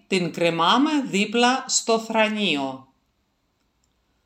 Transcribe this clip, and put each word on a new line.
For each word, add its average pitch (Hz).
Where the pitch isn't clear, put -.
την 180
κρεμάμε 175
δίπλα 233
στο -
θρανείο. 208